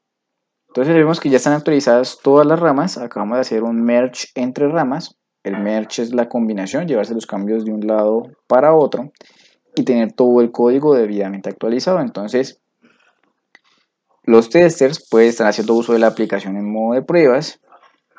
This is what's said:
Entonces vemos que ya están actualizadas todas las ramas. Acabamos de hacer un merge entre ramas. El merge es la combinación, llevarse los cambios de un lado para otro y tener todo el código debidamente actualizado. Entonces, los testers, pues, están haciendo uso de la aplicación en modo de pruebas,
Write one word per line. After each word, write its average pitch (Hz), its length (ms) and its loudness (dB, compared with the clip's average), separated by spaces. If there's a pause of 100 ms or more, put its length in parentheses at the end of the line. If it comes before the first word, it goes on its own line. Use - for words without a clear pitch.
(760)
Entonces 143 180 0
vemos 160 260 2
que 143 100 -4
ya 131 80 6
están 147 160 0
actualizadas 135 680 0
todas 143 240 4
las 160 140 0
ramas. 160 380 -2
Acabamos 113 380 -8
de 127 40 0
hacer 113 220 -4
un 117 200 -2
merge 123 520 -2
entre 131 340 -2
ramas. 151 480 -4 (260)
El 98 160 -8
merge 107 440 -6
es 117 100 -8
la 120 160 -2
combinación, 113 580 -4
llevarse 117 280 -2
los 113 100 -8
cambios 107 400 -6
de 110 80 -6
un 107 140 -8
lado 107 380 0 (220)
para 143 280 4
otro 143 360 0 (640)
y 135 100 -4
tener 117 280 0
todo 123 300 4
el 120 100 -2
código 139 420 2
debidamente 101 540 -2
actualizado. 123 520 -4
Entonces, 120 600 -6 (1600)
los 113 260 6
testers, 160 600 2
pues, 113 200 6
están 117 160 0
haciendo 107 260 0
uso 117 220 0
de 117 40 4
la 113 100 4
aplicación 101 500 -4
en 104 120 -8
modo 110 220 -4
de 131 80 -2
pruebas, 151 580 2 (600)